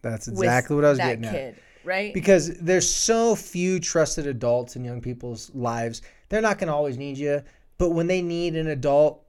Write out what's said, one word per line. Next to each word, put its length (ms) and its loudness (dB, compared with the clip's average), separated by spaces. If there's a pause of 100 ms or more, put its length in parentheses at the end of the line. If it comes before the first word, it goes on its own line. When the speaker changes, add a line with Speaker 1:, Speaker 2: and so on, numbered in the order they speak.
Speaker 1:
That's 260 -8
Speaker 2:
with 120 -6
Speaker 1:
exactly 360 2
what 80 2
I 60 8
was 80 4
Speaker 2:
that 100 0 (140)
Speaker 1:
getting 40 -6
at. 60 -6
Speaker 2:
kid, 240 -8 (300)
right? 280 -4
Speaker 1:
Because 460 4
there's 340 2
so 400 2
few 460 -2
trusted 480 0
adults 480 -2
in 80 -10
young 160 -8
people's 560 -10
lives. 460 -4 (260)
They're 140 0
not 160 2
gonna 180 -2
always 220 0
need 200 -8
you, 260 -2 (340)
but 140 0
when 160 0
they 140 2
need 360 -2
an 100 -2
adult 600 2